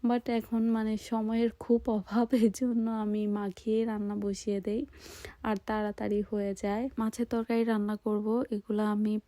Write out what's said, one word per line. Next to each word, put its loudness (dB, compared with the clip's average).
but 2
এখন 0
মানে 2
সময়ের 0
খুব 4
অভাব, 2
এই 6
জন্য 0
আমি 0
মাখিয়ে 0
রান্না -2
বসিয়ে -2
দেই -2
আর 0
তাড়াতাড়ি -2
হয়ে -2
যায়। -2
মাছের -2
তরকারি 0
রান্না 0
করব, 0
এগুলা 0
আমি 2